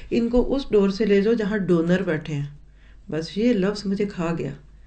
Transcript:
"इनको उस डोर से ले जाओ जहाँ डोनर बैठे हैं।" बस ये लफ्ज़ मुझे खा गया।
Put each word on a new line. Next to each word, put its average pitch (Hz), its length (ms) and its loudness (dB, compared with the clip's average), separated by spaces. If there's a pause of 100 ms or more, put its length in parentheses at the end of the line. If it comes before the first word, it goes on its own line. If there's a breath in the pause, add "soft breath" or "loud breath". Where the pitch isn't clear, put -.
(120 loud breath)
"इनको 233 380 2
उस 277 220 -4
डोर 196 180 4
से 208 160 -2
ले 202 160 4
जाओ 220 120 2
जहाँ 214 260 0
डोनर 175 420 2
बैठे 160 300 -4
हैं।" 143 260 -6 (520 soft breath)
बस 160 280 -6
ये 240 160 4
लफ्ज़ 202 340 0
मुझे 196 180 0
खा 170 260 -2
गया। 147 240 -6 (300 soft breath)